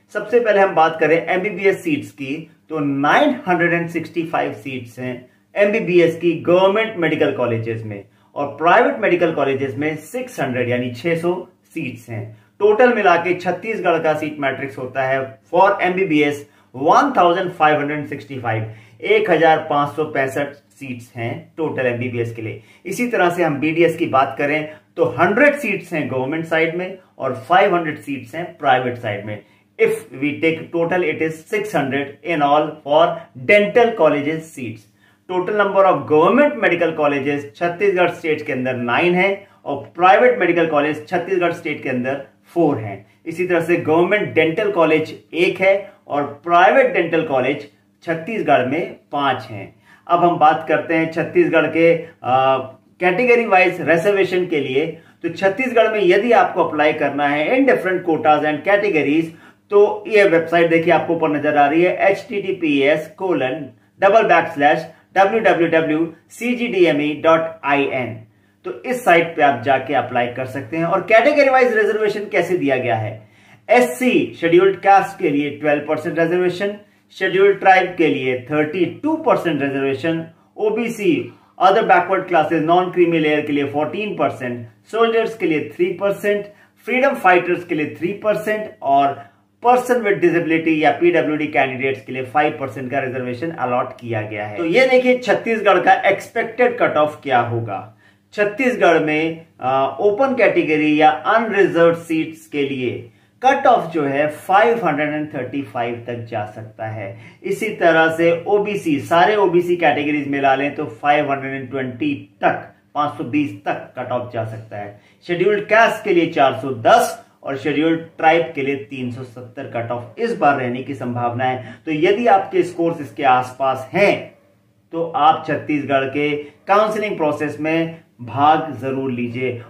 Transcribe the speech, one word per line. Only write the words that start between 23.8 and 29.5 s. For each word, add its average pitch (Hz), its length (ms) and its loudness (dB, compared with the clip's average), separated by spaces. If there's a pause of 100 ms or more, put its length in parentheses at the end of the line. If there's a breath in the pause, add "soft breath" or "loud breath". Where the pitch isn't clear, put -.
की 165 100 -2
बात 131 320 0
करें 151 340 -4 (240 loud breath)
तो 165 80 2
हंड्रेड 208 500 2
सीट्स 190 380 -8
हैं 143 180 -4
गवर्नमेंट 135 340 -4
साइड 165 320 0
में 185 220 -8 (200 loud breath)
और 127 160 -4
फ़ाइव 175 400 2
हंड्रेड 160 240 -4
सीट्स 131 360 -12
हैं 170 240 -12
प्राइवेट 127 380 0
साइड 104 280 -8
में। 107 180 -12 (400 soft breath)